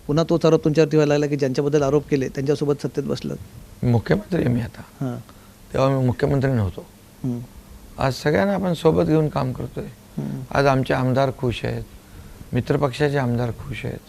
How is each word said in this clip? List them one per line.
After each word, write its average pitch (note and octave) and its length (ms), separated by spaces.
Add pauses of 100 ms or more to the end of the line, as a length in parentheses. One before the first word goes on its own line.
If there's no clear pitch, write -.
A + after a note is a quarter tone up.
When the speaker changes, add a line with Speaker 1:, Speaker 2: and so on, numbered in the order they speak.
Speaker 1:
पुन्हा D#3 240
तोच E3+ 160
आरोप D#3 180
तुमच्यावरती D#3 320
व्हायला D3 180
लागला D3 120
की C#3+ 100
ज्यांच्याबद्दल C#3+ 460
आरोप C#3+ 260
केले C3+ 200
त्यांच्यासोबत C#3+ 460
सत्तेत C#3 300
बसलं. C#3+ 300 (480)
Speaker 2:
मुख्यमंत्री B2 640
आहे B2 100
मी A#2+ 60
आता. - 200
Speaker 1:
हां. B2 360 (560)
Speaker 2:
तेव्हा C3+ 260
मी B2+ 80
मुख्यमंत्री C3+ 460
नव्हतो. G#2 340 (380)
Speaker 1:
हम्म. A#2+ 160 (580)
Speaker 2:
आज C3 160
सगळ्यांना G3 400
आपण F#3 180
सोबत E3 300
घेऊन D#3 260
काम C3+ 240
करतोय. C3+ 320
Speaker 1:
हम्म. C#3 560 (100)
Speaker 2:
आज C#3 160
आमचे C3 280
आमदार C3 440
खुश B2 260
आहेत, A#2 180 (720)
मित्रपक्षाचे C#3+ 640
आमदार A#2+ 320
खुश A2+ 340
आहेत, A#2+ 140 (100)